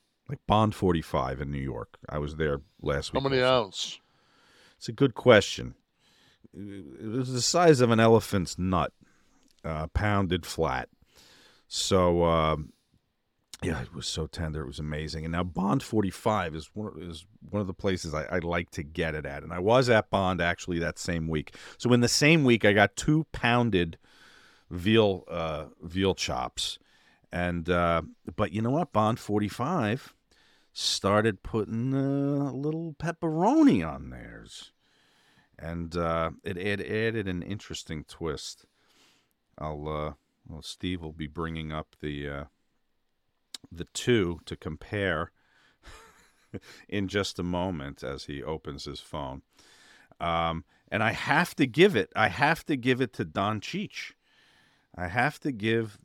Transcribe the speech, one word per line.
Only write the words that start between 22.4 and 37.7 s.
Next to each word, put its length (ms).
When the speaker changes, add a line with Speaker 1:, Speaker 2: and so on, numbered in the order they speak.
Speaker 1:
week, 200
I 80
got 240
two 360
pounded 640
veal, 580
uh, 380
veal 320
chops. 640
And, 360
uh, 340
but 160
you 100
know 80
what? 220
Bond 260
forty-five 960
started 680
putting, 520
uh, 560
a 40
little 440
pepperoni 840
on 280
theirs. 600
And, 380
uh, 340
it, 120
it 240
added 480
an 140
interesting 640